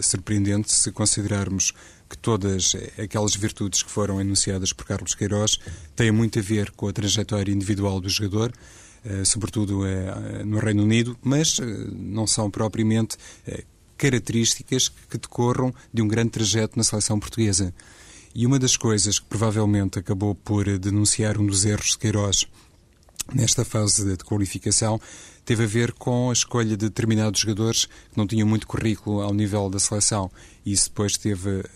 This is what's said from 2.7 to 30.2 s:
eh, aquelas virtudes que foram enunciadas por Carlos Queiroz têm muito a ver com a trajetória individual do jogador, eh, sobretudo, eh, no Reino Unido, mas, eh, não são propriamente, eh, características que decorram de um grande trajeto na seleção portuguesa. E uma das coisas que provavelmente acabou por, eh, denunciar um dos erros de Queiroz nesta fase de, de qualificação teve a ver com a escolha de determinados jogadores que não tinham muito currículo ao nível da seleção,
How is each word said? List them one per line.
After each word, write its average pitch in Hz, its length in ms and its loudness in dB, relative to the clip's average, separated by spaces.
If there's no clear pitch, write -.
eh, 98 280 -10
aquelas 104 320 0
virtudes 101 480 -2
que - 80 -10
foram 98 300 -2
enunciadas 98 500 0
por - 140 -12
Carlos 95 280 -4
Queiroz 104 460 0
têm 113 180 4
muito 113 280 2
a - 20 0
ver 101 300 -2
com - 160 -6
a 98 60 -4
trajetória 101 580 0
individual 101 480 0
do 92 80 -4
jogador, 107 460 0
eh, 98 220 -4
sobretudo, 98 600 0
eh, 104 600 -6
no 107 140 0
Reino 107 240 4
Unido, 117 380 4
mas, 147 380 2
eh, 135 60 -4
não 95 340 -4
são 104 240 0
propriamente, 110 680 0
eh, - 200 -10
características 117 960 0
que - 80 -8
decorram 123 560 0
de 117 80 2
um 107 60 4
grande 110 240 2
trajeto 110 460 0
na 113 60 2
seleção 107 340 0
portuguesa. 101 560 0
E 113 100 0
uma 135 140 4
das 127 160 4
coisas 107 440 2
que - 60 -10
provavelmente 104 720 0
acabou 101 380 -2
por, 101 320 0
eh, 101 100 0
denunciar 104 600 0
um 104 80 2
dos 101 180 2
erros 104 280 0
de - 80 -2
Queiroz 101 460 0
nesta 120 300 2
fase 104 400 0
de, 98 140 0
de - 80 -14
qualificação 107 760 0
teve 113 180 2
a - 40 4
ver 117 260 0
com 123 360 -2
a 123 40 0
escolha 113 420 0
de - 0 -
determinados 107 640 0
jogadores 110 460 0
que - 320 -12
não 107 100 2
tinham 110 180 2
muito 107 220 2
currículo 104 540 -2
ao 101 120 -2
nível 101 360 0
da 98 100 -4
seleção, 101 500 0